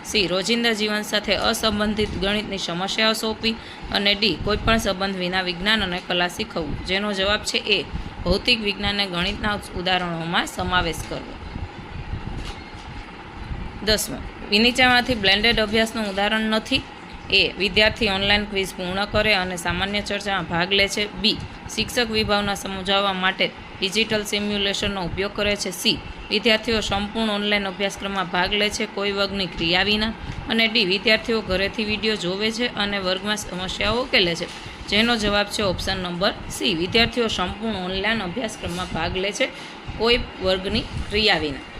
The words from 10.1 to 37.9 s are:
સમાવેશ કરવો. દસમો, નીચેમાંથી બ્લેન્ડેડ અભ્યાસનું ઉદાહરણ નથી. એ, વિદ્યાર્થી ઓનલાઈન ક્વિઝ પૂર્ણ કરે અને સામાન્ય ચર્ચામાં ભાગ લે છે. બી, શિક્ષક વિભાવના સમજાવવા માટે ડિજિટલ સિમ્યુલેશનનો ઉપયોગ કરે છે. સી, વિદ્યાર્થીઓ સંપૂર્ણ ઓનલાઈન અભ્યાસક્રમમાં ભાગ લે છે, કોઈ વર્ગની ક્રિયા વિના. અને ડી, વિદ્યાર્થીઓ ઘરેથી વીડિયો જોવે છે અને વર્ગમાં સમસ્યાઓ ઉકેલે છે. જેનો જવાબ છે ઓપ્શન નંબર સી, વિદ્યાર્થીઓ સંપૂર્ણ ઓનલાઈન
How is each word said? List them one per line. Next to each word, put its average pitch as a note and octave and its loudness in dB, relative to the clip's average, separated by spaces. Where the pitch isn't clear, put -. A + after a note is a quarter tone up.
સમાવેશ F3+ 0
કરવો. C#3 -8
દસમો, G3 0
નીચેમાંથી B3 6
બ્લેન્ડેડ G#3 4
અભ્યાસનું A3 2
ઉદાહરણ G#3 2
નથી. A3 0
એ, F#3+ 4
વિદ્યાર્થી G#3+ 4
ઓનલાઈન G3+ 2
ક્વિઝ G3 -2
પૂર્ણ F#3 -2
કરે G#3+ 2
અને F#3 0
સામાન્ય F3+ 0
ચર્ચામાં G3+ -2
ભાગ F3 0
લે G3 6
છે. G#3 -2
બી, F#3+ 2
શિક્ષક A3+ 0
વિભાવના G#3 2
સમજાવવા G3 0
માટે F#3 0
ડિજિટલ G#3+ 0
સિમ્યુલેશનનો G3+ -2
ઉપયોગ F#3 -4
કરે G#3 0
છે. G3+ -4
સી, F3 0
વિદ્યાર્થીઓ A3 2
સંપૂર્ણ G#3 -2
ઓનલાઈન G3+ 0
અભ્યાસક્રમમાં F#3+ -2
ભાગ F3+ 2
લે G#3 2
છે, G#3+ -2
કોઈ G3+ -2
વર્ગની G3 0
ક્રિયા E3+ 2
વિના. G#3+ 2
અને A3+ 4
ડી, A3 4
વિદ્યાર્થીઓ A3 2
ઘરેથી G3 0
વીડિયો G#3+ 0
જોવે F#3+ 0
છે A3+ -2
અને G3+ -2
વર્ગમાં F#3+ 0
સમસ્યાઓ G3+ -2
ઉકેલે G3 4
છે. E3 -4
જેનો A3+ 4
જવાબ G3+ 2
છે G#3+ -2
ઓપ્શન F#3+ 0
નંબર F3+ 0
સી, B3 0
વિદ્યાર્થીઓ A3+ 2
સંપૂર્ણ G3+ -2
ઓનલાઈન F#3+ 0